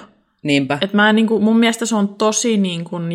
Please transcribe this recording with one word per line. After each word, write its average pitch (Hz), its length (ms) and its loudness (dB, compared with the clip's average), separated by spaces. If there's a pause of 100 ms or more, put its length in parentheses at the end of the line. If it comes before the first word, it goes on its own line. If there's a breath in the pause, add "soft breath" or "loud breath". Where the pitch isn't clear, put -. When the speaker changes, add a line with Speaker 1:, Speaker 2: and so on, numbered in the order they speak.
(440)
Speaker 1:
Niinpä. 143 380 0
Speaker 2:
Et 196 120 -4
mä 208 160 4
en 214 60 4
niinku, 220 240 2
mun 220 200 2
mielestä 233 260 0
se 220 100 -4
on 202 200 -2
tosi 214 420 0
niinku 175 400 -4 (180)